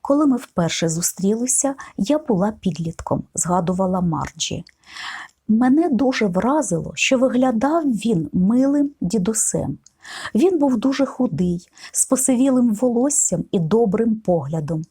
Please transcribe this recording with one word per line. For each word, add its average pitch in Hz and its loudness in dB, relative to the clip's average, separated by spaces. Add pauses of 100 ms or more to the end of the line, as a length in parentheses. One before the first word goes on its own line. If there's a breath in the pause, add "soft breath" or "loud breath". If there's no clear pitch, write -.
"Коли 294 2
ми 262 4
вперше - -2
зустрілися, 214 -2 (220 loud breath)
я 277 0
була 214 -2
підлітком", 165 -6 (120)
згадувала 180 -2
Марджі. 156 -4 (840 loud breath)
"Мене 254 4
дуже 254 0
вразило, 185 0
що - 0
виглядав 254 2
він 226 0
милим 269 2 (100)
дідусем. 202 -2 (560 loud breath)
Він 339 4
був 277 2
дуже 269 0
худий, 175 -2 (240 loud breath)
з - -2
посивілим 254 2
волоссям 240 0
і 214 0
добрим 220 2
поглядом. 160 -2